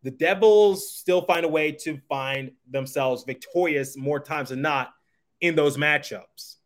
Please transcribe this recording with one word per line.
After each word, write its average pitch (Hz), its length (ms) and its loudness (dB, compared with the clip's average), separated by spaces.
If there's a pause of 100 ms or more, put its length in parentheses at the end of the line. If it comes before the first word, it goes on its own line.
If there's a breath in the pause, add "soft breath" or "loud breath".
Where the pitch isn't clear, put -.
the 131 80 -8
Devils 196 800 4
still 180 300 0
find 175 240 0
a 160 40 0
way 156 220 0
to 151 360 -8
find 135 440 -6 (180)
themselves 131 540 -4
victorious 139 720 -2
more 139 220 -4
times 143 300 -8
than 131 120 -6
not 143 320 -2 (480)
in 170 140 2
those 147 220 2
matchups. 143 880 -4